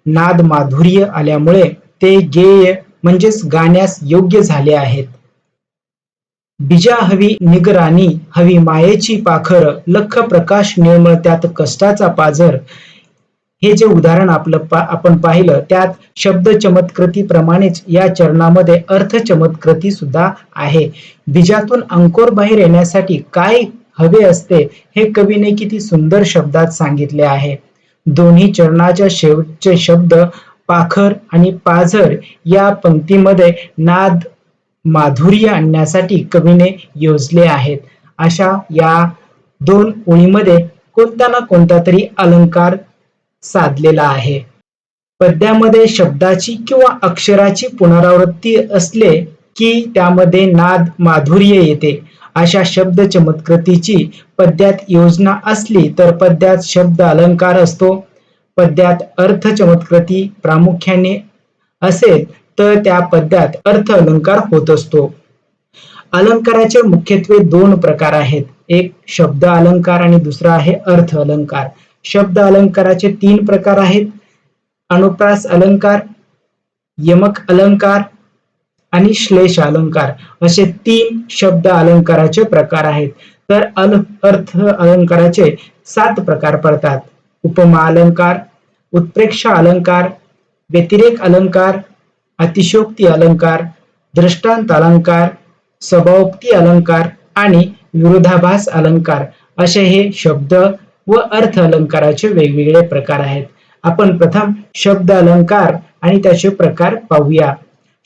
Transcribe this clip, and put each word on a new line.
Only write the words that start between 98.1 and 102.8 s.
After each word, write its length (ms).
अलंकार 580
असे 260
हे 300
शब्द 400
व 60
अर्थ 460
अलंकाराचे 680
वेगवेगळे 600